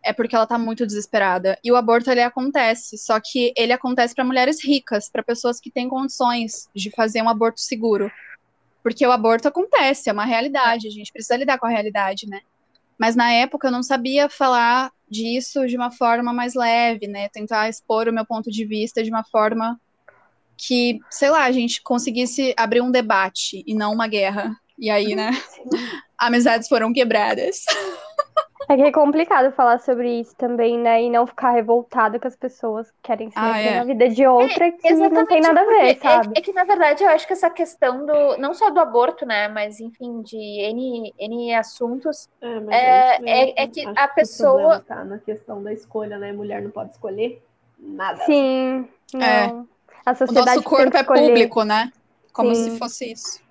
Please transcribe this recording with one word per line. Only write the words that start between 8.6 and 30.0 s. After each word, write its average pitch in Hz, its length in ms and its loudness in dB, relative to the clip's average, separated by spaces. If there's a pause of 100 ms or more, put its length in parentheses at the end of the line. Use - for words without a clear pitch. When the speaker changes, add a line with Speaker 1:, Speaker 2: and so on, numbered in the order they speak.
Speaker 1:
Porque 240 260 -2
o 247 60 4
aborto 226 340 2
acontece, 302 600 0
é 208 40 0
uma 208 120 -4
realidade, 240 640 -2
a 214 40 -12
gente 208 220 -16
precisa 240 240 -4
lidar 262 200 0
com 247 100 -4
a - 20 -2
realidade, 208 580 -4
né? 196 140 -14 (560)
Mas 226 180 2
na 240 160 4
época 262 360 0
eu 254 40 0
não 247 100 -4
sabia 262 480 0
falar 254 600 2 (180)
disso 240 580 -4
de 240 100 -4
uma 247 140 -4
forma 240 420 0
mais 240 200 -4
leve, 233 540 0
né? 202 220 -8
Tentar 214 400 -4
expor 226 400 -2
o 226 40 -2
meu 226 120 -4
ponto 220 260 -8
de 214 140 -6
vista 214 380 -6
de 220 60 -4
uma 226 140 -4
forma 226 560 -2 (800)
que, 240 420 -2 (100)
sei 277 200 0
lá, 311 160 4
a 247 60 2
gente 233 300 -2
conseguisse 240 760 -2
abrir 226 240 2
um 247 100 -2
debate 202 720 -2
e 214 80 -6
não 214 200 -2
uma 226 140 -2
guerra. 202 460 -2 (240)
E 214 120 -6
aí, 208 260 0
né? 220 160 -2
Speaker 2:
Sim. - 400 -8
Speaker 1:
<laughs> 247 480 -8
Amizades 240 480 2
foram 226 240 2
quebradas. 233 760 0
<laughs> 392 460 -6 (560)
Speaker 2:
É 285 80 4
que 254 40 4
é 285 120 6
complicado 294 600 2
falar 240 260 2
sobre 240 420 -2